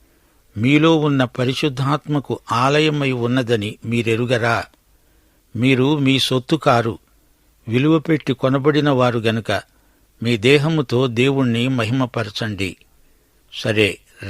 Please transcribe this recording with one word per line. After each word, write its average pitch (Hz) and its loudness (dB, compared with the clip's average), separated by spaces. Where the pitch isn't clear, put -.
మీలో 147 4
ఉన్న 143 0
పరిశుద్ధాత్మకు 135 -4
ఆలయమై 143 0
ఉన్నదని 120 -2
మీరెరుగరా? 117 0
మీరు 131 2
మీ 135 2
సొత్తు 127 -2
కారు, 117 0
విలువ 143 2
పెట్టి 151 -2
కొనబడిన 139 0
వారు 123 2
గనుక 110 -2
మీ 117 0
దేహముతో 135 2
దేవుణ్ణి 123 0
మహిమపరచండి. 113 -4
సరే, 104 0